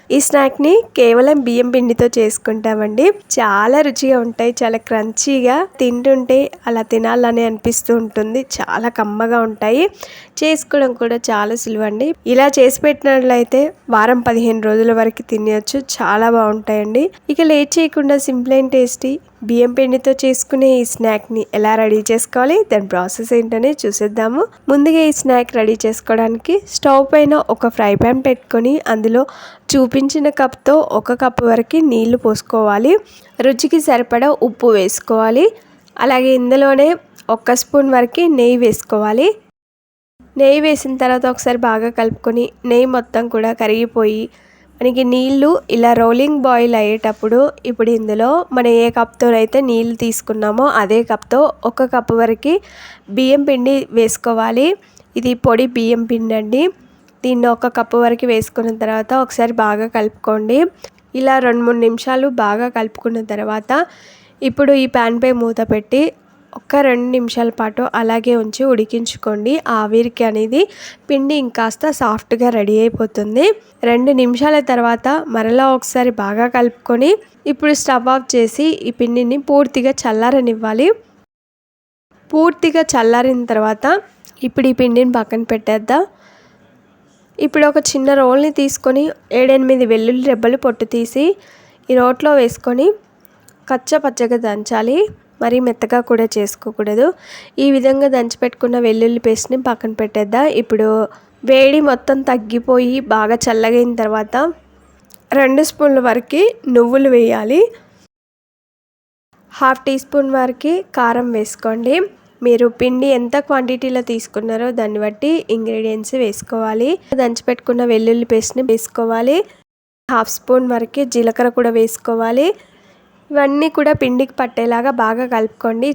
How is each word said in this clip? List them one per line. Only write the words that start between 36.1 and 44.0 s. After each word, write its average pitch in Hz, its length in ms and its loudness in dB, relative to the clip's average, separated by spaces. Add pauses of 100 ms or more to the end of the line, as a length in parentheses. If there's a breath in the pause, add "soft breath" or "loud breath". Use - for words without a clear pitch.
ఇందులోనే 269 480 4 (480)
ఒక 240 260 -2
స్పూన్ 277 340 2
వరకు 247 280 0 (140)
నెయ్యి 240 260 4
వేసుకోవాలి. 214 640 0 (1120)
నెయ్యి 277 240 6
వేసిన 277 360 -2
తర్వాత 254 300 0
ఒకసారి 247 280 -4 (100)
బాగా 220 280 -2
కలుపుకొని 233 480 -2 (260)
నెయ్యి 247 240 4
మొత్తం 233 380 -4
కూడా 226 180 0 (100)
కరిగిపోయి 220 600 0 (580 soft breath)